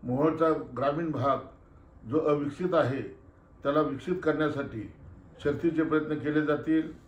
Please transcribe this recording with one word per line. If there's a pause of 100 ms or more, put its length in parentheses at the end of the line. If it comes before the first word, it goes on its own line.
मोहोळचा (280)
ग्रामीण
भाग (680)
जो
अविकसित
आहे (600)
त्याला
विकसित
करण्यासाठी (520)
शर्थीचे
प्रयत्न
केले
जातील. (160)